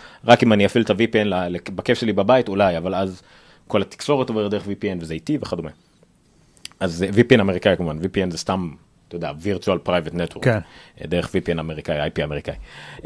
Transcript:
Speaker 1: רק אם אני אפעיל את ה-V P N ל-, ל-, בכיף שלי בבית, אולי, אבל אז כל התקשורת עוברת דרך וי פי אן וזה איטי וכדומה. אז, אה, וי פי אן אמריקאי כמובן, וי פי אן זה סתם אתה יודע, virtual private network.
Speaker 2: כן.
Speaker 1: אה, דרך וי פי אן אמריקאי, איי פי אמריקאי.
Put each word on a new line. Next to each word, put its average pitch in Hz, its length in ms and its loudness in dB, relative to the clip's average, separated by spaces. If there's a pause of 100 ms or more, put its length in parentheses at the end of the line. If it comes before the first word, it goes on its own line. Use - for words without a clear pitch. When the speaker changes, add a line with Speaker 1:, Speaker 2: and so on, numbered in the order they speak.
(260)
Speaker 1:
רק 120 180 8
אם 117 100 6
אני 101 120 6
אפעיל 113 180 4
את 104 60 -4
ה-V 101 80 2
P 113 160 0
N 107 120 4
ל-, 92 240 0
ל-, 87 80 -4 (180)
בכיף 110 240 0
שלי 110 140 0
בבית, 113 360 4
אולי, 95 280 2
אבל 92 180 -4
אז 95 260 -4 (460)
כל 104 140 0
התקשורת 131 480 -2
עוברת 107 220 -2
דרך 101 160 -4
וי 101 80 -4
פי 101 160 -4
אן 92 100 -6
וזה 82 120 -8
איטי 107 280 -4
וכדומה. 80 280 -6 (1080)
אז, 87 240 -2
אה, 98 100 -2
וי 107 100 6
פי 123 120 6
אן 113 40 6
אמריקאי 95 380 2
כמובן, 80 240 -2
וי 92 60 -2
פי 95 160 -2
אן 92 80 -2
זה 82 60 -8
סתם 92 320 -4 (380)
אתה - 80 -14
יודע, 80 160 -6 (120)
virtual 92 460 -2
private 85 240 0
network. 85 280 -6
Speaker 2:
כן. 113 180 2 (420)
Speaker 1:
אה, - 60 -10
דרך 85 260 -2
וי 92 80 0
פי 85 100 -4
אן 82 80 0
אמריקאי, 78 420 -4
איי 76 80 -2
פי - 140 -4
אמריקאי. 73 300 -6 (520)